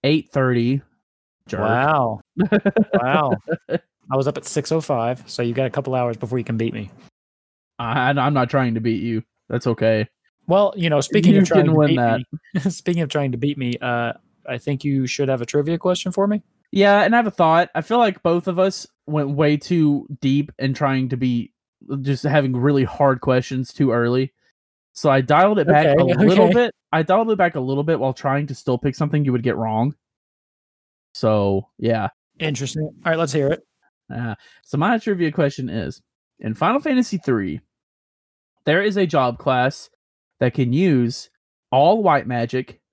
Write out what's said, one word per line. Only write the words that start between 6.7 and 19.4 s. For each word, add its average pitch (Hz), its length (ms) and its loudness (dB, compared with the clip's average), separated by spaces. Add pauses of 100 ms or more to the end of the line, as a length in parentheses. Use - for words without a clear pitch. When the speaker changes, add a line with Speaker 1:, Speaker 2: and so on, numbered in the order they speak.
Speaker 2:
me. 107 180 -12 (880)
Speaker 1:
I, 120 300 -2
I'm 139 240 0
not 127 160 2
trying 131 280 0
to 110 40 -2
beat 110 220 -2
you. 113 200 -4 (280)
That's 120 160 -4
okay. 110 420 0 (380)
Speaker 2:
Well, 190 280 2
you 175 140 -2
know, 147 140 2
speaking 180 320 4
Speaker 1:
You 196 80 6
Speaker 2:
of 175 60 2
trying 156 180 4
Speaker 1:
can 160 80 4
Speaker 2:
to 156 40 4
Speaker 1:
win 147 100 4
Speaker 2:
beat 135 80 2
Speaker 1:
that. 120 240 2 (340)
Speaker 2:
me, 180 60 -2
<laughs> 180 100 -2
speaking 170 320 -2
of 143 80 -4
trying 139 220 -2
to 123 40 -4
beat 143 220 -4
me, 120 240 -4
uh, 120 320 -2 (320)
I 123 100 -8
think 139 280 -6
you 135 220 -2
should 135 220 -2
have 131 140 0
a 117 40 -6
trivia 151 300 -2
question 180 360 -2
for 196 140 0
me. 208 140 -2 (320)
Speaker 1:
Yeah, 202 300 4
and 220 120 2
I 240 40 4
have 233 80 2
a 208 40 -2
thought. 165 440 2
I 165 80 -2
feel 233 160 -2
like 220 240 0
both 175 260 0
of 175 100 -4
us 190 280 0 (200)
went 151 220 -2
way 147 300 2